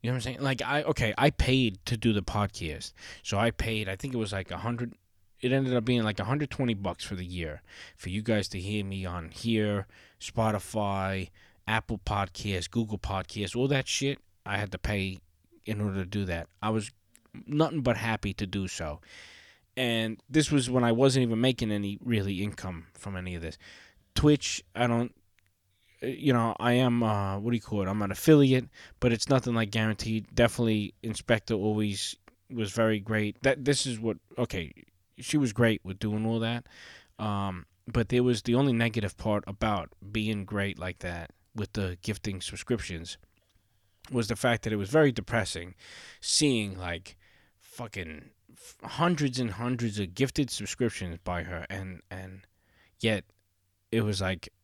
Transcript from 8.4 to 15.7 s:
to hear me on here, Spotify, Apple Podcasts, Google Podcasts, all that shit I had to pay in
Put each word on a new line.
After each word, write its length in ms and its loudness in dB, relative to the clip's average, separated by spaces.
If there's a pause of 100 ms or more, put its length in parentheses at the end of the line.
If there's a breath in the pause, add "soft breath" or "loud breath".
to 120 -6
hear 240 -4
me 220 -6
on 240 -6
here, 560 0 (340 loud breath)
Spotify, 1080 -2 (380 soft breath)
Apple 360 -2
Podcasts, 640 -2
Google 300 -2
Podcasts, 560 -4
all 140 0
that 180 2
shit 320 -2 (260)
I 120 -2
had 160 -2
to 60 -8
pay 420 -2 (440)
in 160 -4